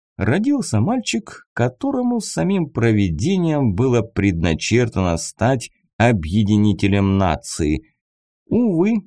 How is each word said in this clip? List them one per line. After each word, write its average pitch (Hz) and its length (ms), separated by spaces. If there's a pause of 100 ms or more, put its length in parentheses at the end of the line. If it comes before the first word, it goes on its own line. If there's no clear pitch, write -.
(180)
родился 196 640
мальчик, 226 720
которому 240 680
самим 170 480
провидением 117 1040
было 120 280
предначертано 92 1160
стать 120 520 (300)
объединителем 101 1200
нации. 80 640 (640)
Увы, 208 460 (140)